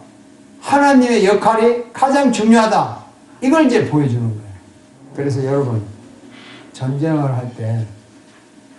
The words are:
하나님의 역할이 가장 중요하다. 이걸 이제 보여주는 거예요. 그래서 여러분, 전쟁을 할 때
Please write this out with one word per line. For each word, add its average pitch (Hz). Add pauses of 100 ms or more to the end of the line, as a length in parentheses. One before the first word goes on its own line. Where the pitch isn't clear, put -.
(600)
하나님의 254
역할이 220
가장 277
중요하다. 220 (380)
이걸 302
이제 131
보여주는 135
거예요. 104 (680)
그래서 139
여러분, 127 (880)
전쟁을 143 (120)
할 117
때 113 (920)